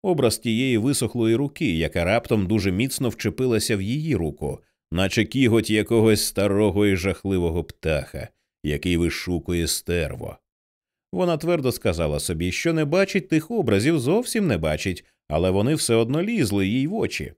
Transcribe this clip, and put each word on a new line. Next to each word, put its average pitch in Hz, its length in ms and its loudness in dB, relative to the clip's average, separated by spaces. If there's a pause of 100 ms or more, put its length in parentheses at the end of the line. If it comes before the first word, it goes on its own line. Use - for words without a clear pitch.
Образ 180 360 0
тієї 120 400 0
висохлої 117 560 0
руки, 120 420 -2
яка 80 280 -2
раптом 104 420 0
дуже 98 260 0
міцно 123 360 -2
вчепилася 113 680 -2
в 95 60 -2
її 139 340 -2
руку, 73 420 -4 (340)
наче 95 320 0
кіготь 117 460 2
якогось 107 540 4
старого 101 640 2
і 98 100 4
жахливого 87 680 -2
птаха, 73 640 -6 (360)
який 76 320 0
вишукує 85 720 -2
стерво. - 680 -4 (760)
Вона 180 240 0
твердо 156 360 0
сказала 80 480 -2
собі, 87 320 -4
що 170 200 -2
не 160 120 0
бачить 190 440 0
тих 156 220 0
образів, 147 480 2
зовсім 202 480 0
не 107 120 2
бачить, 78 460 -2 (240)
але 85 220 2
вони 104 240 2
все 131 200 0
одно 120 280 2
лізли 113 440 0
їй 127 200 0
в 190 80 -4
очі. 120 440 -6